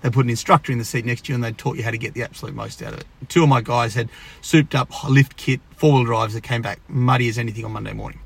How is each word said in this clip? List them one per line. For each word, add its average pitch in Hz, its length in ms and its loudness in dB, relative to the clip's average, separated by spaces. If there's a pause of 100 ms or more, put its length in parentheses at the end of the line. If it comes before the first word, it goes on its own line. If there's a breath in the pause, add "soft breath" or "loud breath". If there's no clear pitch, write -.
They 131 100 -2
put 127 140 2
an 120 60 0
instructor 143 420 2
in 120 60 -2
the 113 60 -6
seat 110 200 -6
next 120 220 -6
to - 60 -6
you 127 40 -2
and 120 80 -2
they 113 80 -6
taught - 240 -6
you 107 80 -6
how 117 80 -4
to 113 60 -6
get 110 160 -8
the 117 100 -6
absolute - 320 -12
most 107 260 -12
out 110 120 -12
of - 60 -12
it. - 60 -18 (220)
Two 170 160 4
of 147 40 6
my 127 120 6
guys 117 340 0
had 117 140 -2 (320 loud breath)
souped - 340 2
up 135 340 -4
lift 135 280 6
kit, 131 240 -2 (160)
four-wheel 139 280 4
drives 113 300 0
that 113 60 -6
came 117 220 -4
back 101 260 -8
muddy 123 400 2
as 113 100 -4
anything 113 260 -6
on 110 60 -10
Monday 107 220 -8
morning. 104 340 -12